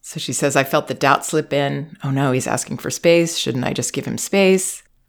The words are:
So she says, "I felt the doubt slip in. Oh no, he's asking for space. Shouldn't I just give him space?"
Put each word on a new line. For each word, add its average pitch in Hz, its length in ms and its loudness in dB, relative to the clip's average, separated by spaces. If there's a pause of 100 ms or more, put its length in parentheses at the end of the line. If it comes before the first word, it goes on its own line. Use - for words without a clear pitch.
So - 180 -12
she 135 140 -6
says, 143 240 2
"I 135 80 4
felt 151 220 0
the 131 60 -6
doubt 139 320 2
slip 151 280 -2
in. 143 500 -2
Oh 135 80 -2
no, 135 220 2
he's 131 140 0
asking - 300 -4
for - 140 -6
space. 170 460 2
Shouldn't 135 280 -2
I - 60 -2
just - 220 -4
give - 120 -4
him - 120 -6
space?" 190 680 2 (240)